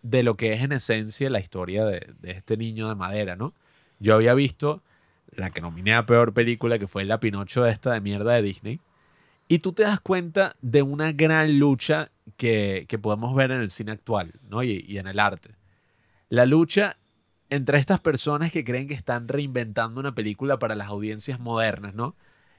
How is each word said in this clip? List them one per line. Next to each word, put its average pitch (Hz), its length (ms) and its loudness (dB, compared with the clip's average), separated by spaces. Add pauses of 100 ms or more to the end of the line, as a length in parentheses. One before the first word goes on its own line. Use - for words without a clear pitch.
de 123 200 2
lo 117 140 2
que 110 160 -2
es 110 100 -2
en 139 100 -2
esencia 113 580 -2
la 113 100 -2
historia 92 440 -4
de, 98 220 -2 (140)
de 90 100 -14
este 98 260 -4
niño 110 320 -6
de 110 60 -6
madera, 98 420 -4
¿no? 123 180 -8 (440)
Yo 107 160 6
había 113 200 6
visto 147 480 -2 (500)
la 92 180 -6
que 82 100 -8
nominé 85 340 0
a 117 120 2
peor 117 260 6
película, 117 460 0
que 101 80 -6
fue 98 180 -6
la 107 160 -2
Pinocho 107 460 -2
esta 117 260 0
de 110 80 -2
mierda 104 340 -2
de 117 80 4
Disney, 104 380 -6 (680)
y 170 100 4
tú 180 140 -4
te 214 100 2
das 208 180 2
cuenta 185 600 0
de 131 200 2
una 143 300 -2
gran 156 460 4
lucha 147 520 2 (260)
que, 104 520 0
que 113 100 -4
podemos 110 360 -2
ver 131 160 2
en 127 100 -2
el 104 100 -4
cine 110 220 -6
actual, 98 400 -4 (160)
¿no? 107 140 -4
Y, 104 260 -4
y 101 100 -10
en 92 100 -10
el 95 100 -4
arte. 101 320 0 (760)
La 120 180 6
lucha 156 500 4 (520)
entre 139 300 2
estas 175 220 2
personas 151 500 0
que 156 140 -4
creen 127 240 -4
que 147 60 -8
están 120 340 -6
reinventando 123 720 -4
una 135 160 -6
película 127 420 -2
para 110 160 -2
las 101 140 -8
audiencias 107 500 -6
modernas, 113 560 -2
¿no? 120 220 -8 (420)